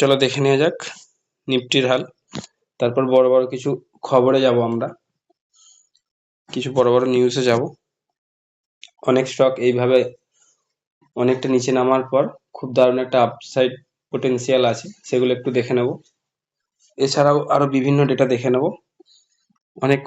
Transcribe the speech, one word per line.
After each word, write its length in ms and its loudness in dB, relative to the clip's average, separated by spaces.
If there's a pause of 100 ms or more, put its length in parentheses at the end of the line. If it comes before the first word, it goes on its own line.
চলো 220 2
দেখে 220 -2
নেওয়া 180 2
যাক 140 0 (720)
নিফটির 420 -2
হাল, 120 0 (800)
তারপর 220 0 (120)
বড় 200 6
বড় 200 2
কিছু 160 -6 (380)
খবরে 380 4
যাব 100 2 (120)
আমরা, 200 -4 (1600)
কিছু 280 -6
বড় 180 4
বড় 100 4 (100)
নিউজে 360 2
যাব। 120 2 (1500)
অনেক 220 2
স্টক 220 2 (120)
এইভাবে 320 2 (1160)
অনেকটা 380 0
নিচে 240 -2
নামার 240 0 (100)
পর 120 2 (320)
খুব 200 -12
দারুণ 280 4
একটা 220 0
আপসাইড 460 -4 (380)
পোটেনশিয়াল 520 -2 (100)
আছে, 140 -10 (220)
সেগুলো 280 0
একটু 120 -8 (100)
দেখে 200 -2
নেব। 100 0 (1120)
এছাড়াও 400 2 (160)
আরো 120 2 (100)
বিভিন্ন 240 2 (100)
ডেটা 240 0
দেখে 200 -2
নেব। 100 0 (1200)
অনেক 220 2